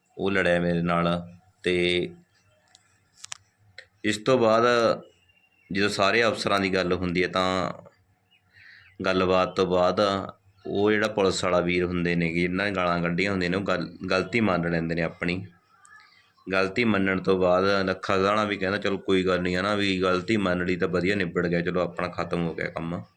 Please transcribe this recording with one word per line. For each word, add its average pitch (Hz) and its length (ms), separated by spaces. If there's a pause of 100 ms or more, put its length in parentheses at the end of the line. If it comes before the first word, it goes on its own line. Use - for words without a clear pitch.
(180)
ਉਹ 95 140
ਲੜਿਆ 90 280
ਮੇਰੇ 87 220
ਨਾਲ। 87 560 (260)
ਤੇ 87 460 (1900)
ਇਸ 107 140
ਤੋਂ 127 220
ਬਾਅਦ 113 240 (1080)
ਜਦੋਂ 98 160
ਸਾਰੇ 104 340
ਅਫਸਰਾਂ 104 360
ਦੀ 95 140
ਗੱਲ 90 200
ਹੁੰਦੀ 90 300
ਹੈ 87 40
ਤਾਂ 92 460 (1300)
ਗੱਲਬਾਤ 92 500
ਤੋਂ 95 100
ਬਾਅਦ 90 360 (640)
ਉਹ 101 260
ਜਿਹੜਾ 107 160
ਪੁਲਿਸ 95 360
ਵਾਲਾ 90 160
ਵੀਰ 87 240
ਹੁੰਦੇ 87 320
ਨੇਗੇ, 85 260
ਜਿਹਨਾਂ 90 240
ਨੇ 104 60
ਗਾਲਾਂ 87 300
ਕੱਢੀਆਂ 87 300
ਹੁੰਦੀਆਂ 90 200
ਨੇ, 92 60
ਉਹ 101 40
ਗੱਲ, 90 360 (140)
ਗਲਤੀ 92 280
ਮੰਨ 87 320
ਲੈਂਦੇ 82 240
ਨੇ 85 60
ਆਪਣੀ। 87 440 (1080)
ਗਲਤੀ 95 320
ਮੰਨਣ 98 380
ਤੋਂ 92 180
ਬਾਅਦ 90 260 (200)
ਲੱਖਾ 95 320
ਸਿਧਾਣਾ 104 260
ਵੀ 101 140
ਕਹਿੰਦਾ, 95 200
"ਚਲੋ 98 200
ਕੋਈ 92 260
ਗੱਲ 90 180
ਨਹੀਂ," 90 140
ਹੈ 90 60
ਨਾ, 104 140
ਵੀ 98 260
ਗਲਤੀ 90 360
ਮੰਨ 90 280
ਲਈ 90 100
ਤਾਂ 90 120
ਵਧੀਆ 90 280
ਨਿਬੜ 87 320
ਗਿਆ, 85 140
ਚਲੋ 87 200
ਆਪਣਾ 87 260
ਖਤਮ 85 400
ਹੋ 80 60
ਗਿਆ 82 140
ਕੰਮ। 85 340 (140)